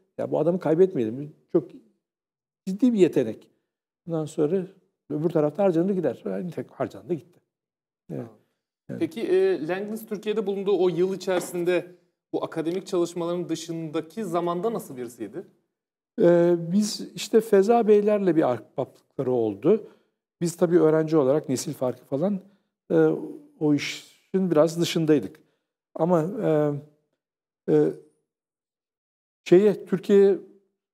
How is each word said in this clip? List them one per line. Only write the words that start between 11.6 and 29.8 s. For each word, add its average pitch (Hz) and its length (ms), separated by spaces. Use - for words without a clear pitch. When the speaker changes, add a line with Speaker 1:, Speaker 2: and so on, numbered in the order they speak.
Speaker 2:
bu - 120
akademik 170 420
çalışmaların 170 600
dışındaki 165 760
zamanda 175 480
nasıl 143 240
birisiydi? 120 480
Speaker 1:
Ee, 175 380
biz 185 420
işte 220 260
Feza 220 480
Beylerle 208 480
bir 160 60
ahbaplıkları - 800
oldu. 123 560
Biz 170 160
tabii 175 240
öğrenci 160 360
olarak 143 320
nesil 135 260
farkı 123 300
falan, 185 360
e, 180 40
o 151 140
işin - 760
biraz 160 300
dışındaydık. 151 600
Ama, 165 280
e, 151 300
e, 151 180
şeye, 190 400